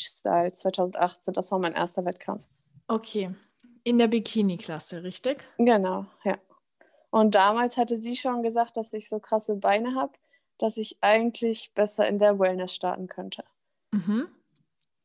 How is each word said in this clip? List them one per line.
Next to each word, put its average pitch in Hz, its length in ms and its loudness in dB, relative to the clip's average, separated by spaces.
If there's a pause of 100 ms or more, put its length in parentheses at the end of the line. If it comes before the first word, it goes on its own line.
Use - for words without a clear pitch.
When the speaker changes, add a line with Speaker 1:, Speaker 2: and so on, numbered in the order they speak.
Speaker 1:
Style 180 440 0
zweitausendachtzehn. 185 840 -2
Das 185 180 -4
war 190 80 0
mein 170 140 -2
erster 175 320 -4
Wettkampf. - 380 -8 (440)
Speaker 2:
Okay, 214 460 -4 (500)
in 240 160 4
der 233 80 6
Bikini-Klasse, 185 960 -2
richtig? 254 400 -6 (160)
Speaker 1:
Genau, 196 480 4 (160)
ja. 196 160 -2 (720)
Und 220 240 4
damals 220 420 4
hatte 233 200 0
sie 233 200 -6
schon 240 260 -4
gesagt, 233 340 -2
dass 226 160 -8
ich 214 160 -10
so 214 100 -6
krasse 214 380 -2
Beine 208 380 0
hab, 269 220 -4 (420)
dass 220 180 -2
ich 220 240 -10
eigentlich 226 720 2
besser 208 320 2
in 208 120 0
der 208 200 6
Wellness 185 360 0
starten 185 320 -4
könnte. 190 360 -12 (500)
Speaker 2:
Mhm. 208 340 -2 (760)